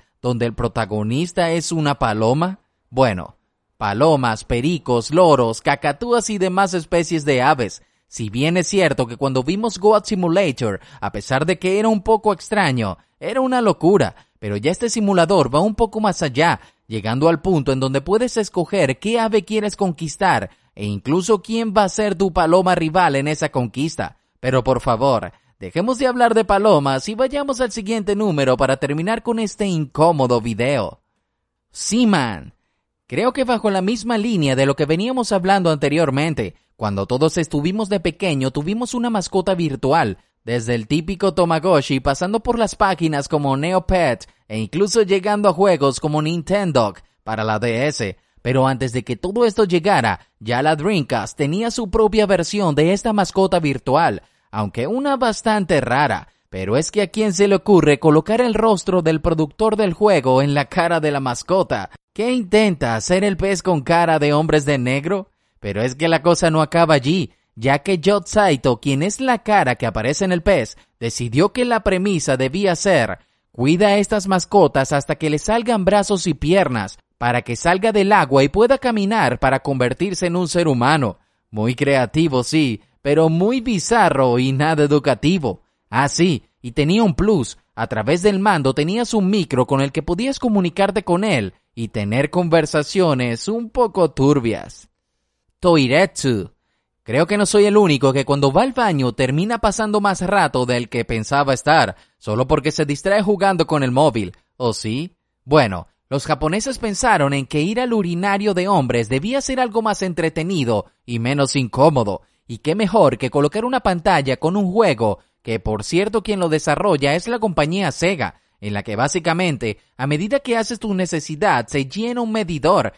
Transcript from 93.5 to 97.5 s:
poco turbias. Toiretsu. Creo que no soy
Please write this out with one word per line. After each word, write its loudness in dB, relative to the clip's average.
poco 0
turbias. 0
Toiretsu. 2
Creo 0
que -2
no 2
soy 4